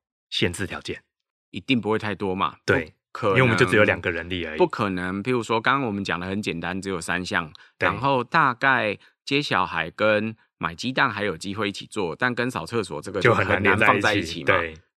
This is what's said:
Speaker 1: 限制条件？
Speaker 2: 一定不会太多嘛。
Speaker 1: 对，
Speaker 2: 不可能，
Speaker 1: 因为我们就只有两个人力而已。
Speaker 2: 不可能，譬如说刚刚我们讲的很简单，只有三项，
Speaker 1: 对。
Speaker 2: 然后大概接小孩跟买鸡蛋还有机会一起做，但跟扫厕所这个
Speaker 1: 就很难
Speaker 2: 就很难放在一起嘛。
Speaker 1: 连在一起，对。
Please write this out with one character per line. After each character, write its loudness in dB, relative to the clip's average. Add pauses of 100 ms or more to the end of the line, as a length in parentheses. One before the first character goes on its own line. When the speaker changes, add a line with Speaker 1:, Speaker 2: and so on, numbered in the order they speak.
(300)
Speaker 1:
限 0
制 -6
条 -10
件？ -10 (480)
Speaker 2:
一 -10
定 0
不 -2
会 2
太 -4
多 -4
嘛。 -2
Speaker 1:
对， 2
Speaker 2:
不 -20 (200)
可 -2
能， 2
Speaker 1:
因 -
为 6
我 6
们 4
就 6
只 2
有 8
两 2
个 -4
人 -6
力 -4
而 -8
已。 -8
Speaker 2:
不 4
可 -2
能， -4
譬 -4
如 0
说 0
刚 2
刚 -2
我 -2
们 -4
讲 -4
的 -6
很 -4
简 -4
单， -4
只 -4
有 -4
三 -2
项， -2 (280)
Speaker 1:
对。 2
Speaker 2:
然 0
后 0
大 4
概 2 (260)
接 0
小 2
孩 -4
跟 2 (220)
买 -4
鸡 -6
蛋 2
还 -4
有 0
机 -8
会 -2
一 -8
起 -12
做， -4
但 0
跟 -2
扫 -6
厕 -2
所 -8
这 -12
个 -4
Speaker 1:
就 6
很 2
难 2
Speaker 2:
就 4
很 4
难 4
放 4
在 4
一 0
起 -8
嘛。 2
Speaker 1:
连 2
在 -4
一 -10
起， -
对。 -20 (160)